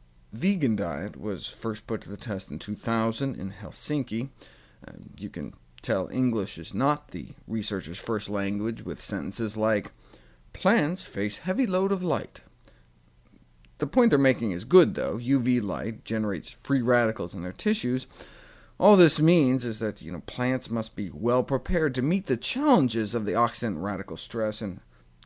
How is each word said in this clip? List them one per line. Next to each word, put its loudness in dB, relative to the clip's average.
vegan 0
diet -4
was -6
first -8
put -4
to -16
the -8
test -8
in -8
two -8
thousand -2
in -8
Helsinki. -6
Uh, -16
you -8
can -10
tell -2
English -2
is -12
not -2
the -8
researcher's -4
first -4
language -4
with -8
sentences -4
like, 0
"Plants 0
face -4
heavy 0
load 2
of -2
light." -2
The -2
point 6
they're 6
making 4
is -4
good, 8
though. -2
U 2
V 2
light -4
generates -2
free -2
radicals 2
in -6
their -6
tissues. -2
All 8
this 8
means 6
is -4
that, -4
you -8
know, -6
plants -2
must -6
be -6
well 2
prepared 0
to 0
meet 0
the 2
challenges 2
of -2
the 0
oxidant 0
radical -6
stress -4
and -6